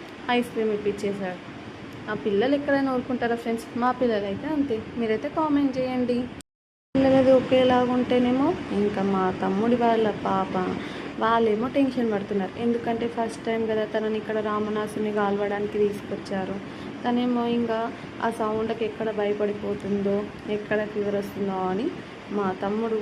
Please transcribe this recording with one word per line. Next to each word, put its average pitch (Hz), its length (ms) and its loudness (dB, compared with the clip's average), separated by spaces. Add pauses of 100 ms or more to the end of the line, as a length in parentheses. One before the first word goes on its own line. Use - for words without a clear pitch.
(300)
ఐస్ 240 180 2
క్రీమ్ 220 260 0
ఇప్పించేశాడు. 196 880 -4 (520)
ఆ - 20 -4
పిల్లలు 220 420 2
ఎక్కడైనా 277 380 2
ఊరుకుంటారా 247 420 0
ఫ్రెండ్స్? 233 440 -4
మా 247 120 4
పిల్లలైతే 214 560 0
అంతే. 277 320 0 (180)
మీరైతే 226 320 0
కామెంట్ 285 480 2
చేయండి. 254 460 0 (720)
పిల్లలది 269 360 6
ఒకేలాగా 254 640 6
ఉంటేనేమో 247 600 4 (180)
ఇంకా 196 300 2
మా 190 400 2
తమ్ముడి 202 340 4
వాళ్ళ 226 380 4 (120)
పాప 190 320 0 (640)
వాళ్ళేమో 226 480 2
టెన్షన్ 254 460 2
పడుతున్నారు. 196 460 -2
ఎందుకంటే 233 480 0
ఫస్ట్ 226 380 -4
టైమ్ 226 220 0
కదా 214 180 0
తనని 214 320 -2
ఇక్కడ 214 200 -4
రామనాసుని 214 760 -2
కాలవడానికి 208 640 0
తీసుకొచ్చారు. 202 800 -2 (500)
తనేమో 240 400 0
ఇంకా 233 460 0 (320)
ఆ 226 60 0
సౌండ్కి 220 560 -2
ఎక్కడ 220 260 -4
భయపడిపోతుందో, 202 1120 0 (260)
ఎక్కడ 208 380 -2
ఫీవర్ 202 280 -2
వస్తుందో 196 360 -2
అని 190 380 -2 (420)
మా 196 320 0
తమ్ముడు, 220 380 0